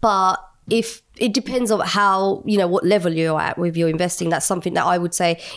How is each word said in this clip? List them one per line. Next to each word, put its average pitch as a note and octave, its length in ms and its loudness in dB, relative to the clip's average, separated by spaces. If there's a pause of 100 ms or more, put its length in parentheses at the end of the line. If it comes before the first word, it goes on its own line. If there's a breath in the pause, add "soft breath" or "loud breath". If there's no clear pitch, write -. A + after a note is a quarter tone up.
But F#3+ 340 2 (340)
if, A3+ 320 -2 (140)
it A3+ 180 0
depends B3 380 0
on G#3 80 2
how, G3 640 2
you G#3 120 0
know, F#3 100 2
what F3+ 180 0
level F3 280 2
you're D#3+ 260 0
at D#3 180 -2
with E3+ 200 -2
your E3 100 2
investing. E3+ 420 -2
That's E3 160 0
something F3 280 -2
that F3 120 0
I F3+ 120 2
would F3 160 -2
say, E3+ 280 0 (160 loud breath)